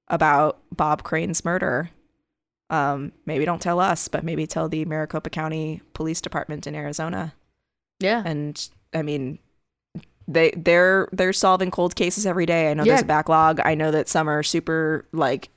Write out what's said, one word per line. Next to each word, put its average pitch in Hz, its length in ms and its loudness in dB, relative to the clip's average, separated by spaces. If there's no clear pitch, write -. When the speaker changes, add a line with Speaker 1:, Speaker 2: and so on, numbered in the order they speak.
Speaker 1:
about 151 520 2
Bob 156 300 0
Crane's 165 420 -4
murder, 165 440 -2
um, 143 420 -2
maybe 151 200 -2
don't 165 160 -2
tell 175 180 0
us, 180 280 0
but - 160 -4
maybe 160 240 -4
tell 160 220 -4
the 156 160 -4
Maricopa 156 440 -4
County 156 520 -6
Police 160 280 -4
Department - 460 -8
in 151 80 -10
Arizona. 156 580 -6
Speaker 2:
Yeah. 214 260 0
Speaker 1:
And, 147 400 -6
I 160 80 -2
mean, 147 380 -4
they, 165 240 4
they're, 180 600 4
they're 190 220 0
solving 185 380 2
cold 175 240 0
cases 190 300 -2
every 175 200 0
day. 165 260 2
I - 20 0
know 151 120 0
there's 254 140 6
Speaker 2:
Yeah. 220 60 0
Speaker 1:
a - 20 -10
backlog. 160 560 4
I 156 120 2
know 156 160 0
that 156 180 2
some 156 200 0
are 151 140 0
super, 160 680 -2
like, 135 460 -2